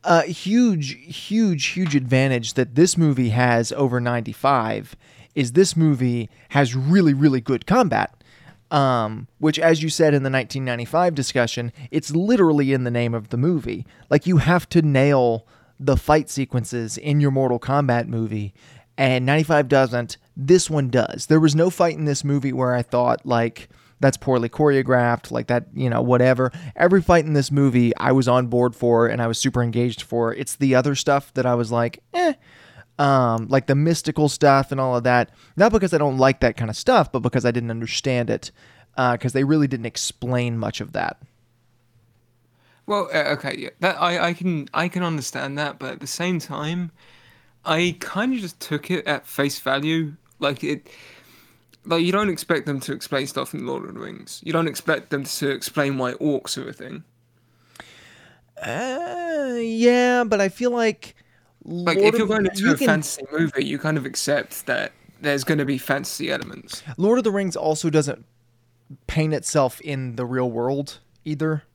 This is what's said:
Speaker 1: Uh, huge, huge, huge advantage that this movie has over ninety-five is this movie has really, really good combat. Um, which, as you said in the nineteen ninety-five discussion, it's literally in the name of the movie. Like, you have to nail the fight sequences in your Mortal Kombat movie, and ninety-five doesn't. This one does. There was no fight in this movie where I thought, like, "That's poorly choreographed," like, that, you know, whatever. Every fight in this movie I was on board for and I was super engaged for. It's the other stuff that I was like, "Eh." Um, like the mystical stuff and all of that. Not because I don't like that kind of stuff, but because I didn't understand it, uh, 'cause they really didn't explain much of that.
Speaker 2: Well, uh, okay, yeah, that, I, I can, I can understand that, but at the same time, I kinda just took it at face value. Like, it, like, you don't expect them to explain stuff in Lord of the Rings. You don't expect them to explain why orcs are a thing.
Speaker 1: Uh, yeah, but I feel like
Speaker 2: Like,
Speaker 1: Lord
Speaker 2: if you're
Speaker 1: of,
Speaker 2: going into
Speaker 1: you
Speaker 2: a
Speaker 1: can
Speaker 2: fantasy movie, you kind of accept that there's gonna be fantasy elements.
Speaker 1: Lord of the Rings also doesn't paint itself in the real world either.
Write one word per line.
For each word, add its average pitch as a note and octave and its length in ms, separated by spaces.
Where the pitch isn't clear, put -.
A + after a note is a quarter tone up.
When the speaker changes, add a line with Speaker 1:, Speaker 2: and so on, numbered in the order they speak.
Speaker 1:
Uh, E3+ 200
huge, F3+ 760
huge, G3 380
huge F3 280
advantage B2+ 600
that B2 200
this E3+ 240
movie C3+ 320
has A#2+ 420
over B2 280
ninety-five A#2 960
is B2 160
this F3 240
movie B2+ 520
has C3 240
really, D3+ 400
really C3+ 260
good A#2 240
combat. D3+ 480
Um, A#2+ 560
which, D#3 200
as D#3+ 240
you D#3+ 60
said D3+ 260
in C3+ 100
the C3+ 60
nineteen C3 340
ninety-five C3 500
discussion, A#2+ 580
it's D3 180
literally D#3+ 640
in C3 100
the B2 80
name A#2+ 240
of G#2+ 140
the B2 80
movie. B2 500
Like, D3 160
you F3+ 120
have E3 320
to E3+ 120
nail C3+ 640
the C3+ 180
fight D3+ 340
sequences A#2+ 680
in D3 220
your C#3+ 100
Mortal C3 300
Kombat C3 480
movie, G#2+ 440
and B2+ 260
ninety-five D3 440
doesn't. B2 480
This E3+ 340
one C#3+ 180
does. A#2 380
There D#3 140
was D3+ 140
no E3+ 160
fight E3+ 260
in D3+ 100
this C#3+ 180
movie C#3 300
where B2+ 200
I B2 80
thought, B2 440
like, A#2 420
"That's C3+ 160
poorly B2 320
choreographed," B2+ 800
like, A#2+ 180
that, A#2+ 260
you C3 160
know, A#2 100
whatever. B2 500
Every F3+ 280
fight E3+ 240
in D3+ 80
this C#3 160
movie B2+ 460
I C3 160
was C3 140
on B2 200
board B2 280
for A#2 320
and A2+ 140
I A#2 60
was A#2 120
super B2 240
engaged A#2+ 380
for. A#2 320
It's - 240
the C3+ 180
other C3 200
stuff C#3 400
that B2 100
I B2 120
was A#2 140
like, A#2+ 320
"Eh." E4+ 200
Um, B2 500
like C3+ 180
the C#3 80
mystical D3+ 540
stuff C3+ 420
and C3+ 100
all C3 140
of A#2+ 100
that. B2 260
Not G#3 160
because F#3+ 220
I D#3 40
don't C#3 200
like C3 220
that A#2+ 180
kind A2+ 120
of - 60
stuff, A#3+ 340
but D#3+ 100
because C3+ 240
I B2 60
didn't A#2 200
understand A#2 600
it, - 220
uh, B2 200
'cause A#2+ 160
they C3+ 120
really D3 220
didn't B2 200
explain A#2+ 720
much A2 220
of - 120
that. - 280
Speaker 2:
Well, G3+ 260
uh, D3 220
okay, C#3 240
yeah, B2 100
that, F3+ 200
I, F3 280
I F3 60
can, E3+ 400
I E3 140
can F3+ 140
understand C#3 560
that, D3 200
but C3+ 140
at - 80
the C#3+ 60
same F3 320
time, D#3 540
I E3+ 340
kinda B3 400
just F#3 220
took D3+ 300
it F3 160
at C#3+ 200
face C#3+ 320
value. D3 540
Like, C#3+ 240
it, D3 260
like, E3 180
you F3+ 80
don't G#3 160
expect E3 380
them C#3+ 140
to - 120
explain D#3 340
stuff C3 280
in C3 120
Lord C3+ 220
of - 60
the A2+ 60
Rings. - 440
You E3 80
don't E3 160
expect - 420
them C#3 140
to - 260
explain C#3 460
why B2+ 180
orcs C#3 480
are - 60
a - 60
thing. C3 300
Speaker 1:
Uh, C#4+ 960
yeah, A#3+ 640
but G#3 160
I G3 80
feel A#3+ 220
like A3+ 440
Speaker 2:
Like, F3 340
Speaker 1:
Lord G#3 100
Speaker 2:
if A3 100
you're A3+ 60
Speaker 1:
of, F#3+ 40
Speaker 2:
going G#3+ 180
into G3 180
Speaker 1:
you A#3+ 80
Speaker 2:
a - 40
Speaker 1:
can C#4 120
Speaker 2:
fantasy D3+ 340
movie, D3+ 320
you C#3+ 140
kind D#3 180
of C3+ 80
accept - 640
that - 260
there's C#3 240
gonna D3+ 200
be C3+ 140
fantasy - 520
elements. - 520
Speaker 1:
Lord G#3+ 220
of A3+ 60
the G#3+ 60
Rings G3 260
also D#3 340
doesn't D3 340
paint D#3 260
itself D3 480
in C3 360
the B2 100
real B2+ 240
world C3 480
either. D#3 380